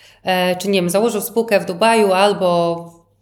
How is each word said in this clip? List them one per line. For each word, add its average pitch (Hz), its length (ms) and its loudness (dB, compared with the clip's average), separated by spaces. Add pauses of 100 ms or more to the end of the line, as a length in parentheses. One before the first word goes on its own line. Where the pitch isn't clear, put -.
(240)
e, 185 320 0
czy 190 120 -6
nie 196 120 2
wiem, 175 100 -2
założył 208 300 0
spółkę 220 400 -2
w 175 40 -8
Dubaju 202 480 2
albo 175 800 0 (320)